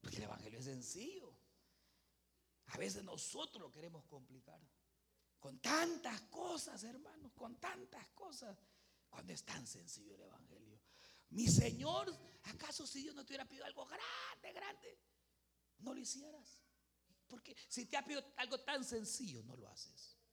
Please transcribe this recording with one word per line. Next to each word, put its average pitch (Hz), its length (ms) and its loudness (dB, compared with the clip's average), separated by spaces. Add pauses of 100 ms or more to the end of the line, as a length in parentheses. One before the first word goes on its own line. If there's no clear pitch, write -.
Porque - 160 -4
el - 80 -2
evangelio 110 340 -6
es 127 60 -4
sencillo. 214 720 -4 (1300)
A - 60 -2
veces 196 260 0
nosotros 196 600 -4
lo 135 100 -10
queremos 156 320 -10
complicar. 131 560 -16 (760)
Con 135 220 -8
tantas 302 640 4
cosas, 320 640 -2
hermanos, 262 480 -12
con 240 260 -8
tantas 370 500 -6
cosas. 254 500 -10 (500)
Cuando - 240 -8
es 78 120 -4
tan 131 220 -4
sencillo 101 480 -8
el 98 80 -14
evangelio. 95 560 -16 (520)
"Mi 220 160 8
Señor, 320 680 10 (300)
¿acaso - 420 -4
si 269 160 -4
Dios 302 120 -4
no 277 100 -8
te 277 80 -8
hubiera 269 140 -2
pedido - 200 -10
algo 277 200 -6
grande, 494 640 -4
grande, 403 460 -6 (840)
no 247 120 -4
lo - 80 -2
hicieras?" 285 600 -6 (640)
Porque 247 280 -12 (140)
si 240 180 0
te 294 100 2
ha 277 80 4
pedido 285 200 0 (120)
algo 254 240 2
tan 277 240 2
sencillo, 214 580 0
no 120 140 -8
lo 104 120 -12
haces. - 480 -12 (160)